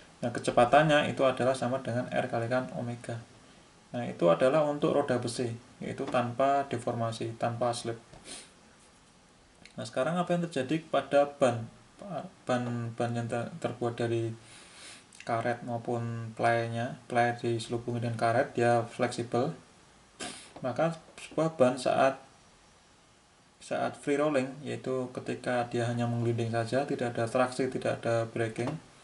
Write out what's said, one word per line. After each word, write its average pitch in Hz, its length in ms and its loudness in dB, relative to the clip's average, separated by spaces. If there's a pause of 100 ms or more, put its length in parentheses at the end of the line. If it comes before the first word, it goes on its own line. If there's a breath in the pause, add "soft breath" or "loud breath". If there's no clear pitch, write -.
(220 loud breath)
Nah, 123 80 0
kecepatannya 131 840 6
itu 139 120 0
adalah 127 320 2
sama 127 240 -2
dengan 120 320 -4
R 123 160 0
kalikan 123 480 -2
omega. 120 440 -6 (760 loud breath)
Nah, 120 120 -4
itu 147 200 2
adalah 156 400 6
untuk 147 240 2
roda 131 280 2
besi, 120 320 -4 (280)
yaitu - 280 -6
tanpa 135 600 2
deformasi, 117 720 -4
tanpa 120 320 0
slip. 117 280 -6 (1800 loud breath)
Nah, 120 80 -6
sekarang 156 320 0
apa 175 160 0
yang 175 120 0
terjadi 156 360 -2
kepada 143 560 2
ban, 117 280 4 (800)
ban, 120 480 -2
ban 120 160 -2
yang 117 200 -2
ter-, 117 280 -4
terbuat 117 400 -4
dari 117 320 0 (960 loud breath)
karet 120 360 -2
maupun 117 720 -4
playnya, 117 720 0
play 120 320 2
diselubungi 117 640 -2
dengan 117 160 -2
karet, 117 360 2
dia 120 320 4
fleksibel. 123 680 -2 (1080 loud breath)
Maka 151 320 0 (240)
sebuah - 400 -2
ban 127 160 6
saat, 135 460 2 (1400)
saat 123 320 -4
free 143 240 -2
rolling, 139 320 2 (160)
yaitu 127 480 -4
ketika 120 560 -4
dia 117 160 0
hanya 120 240 0
menggelinding 117 400 0
saja, 117 360 0
tidak 123 280 -2
ada 117 160 0
traksi, 127 400 2
tidak 113 320 -2
ada 117 280 0
braking, 117 440 -2 (300 loud breath)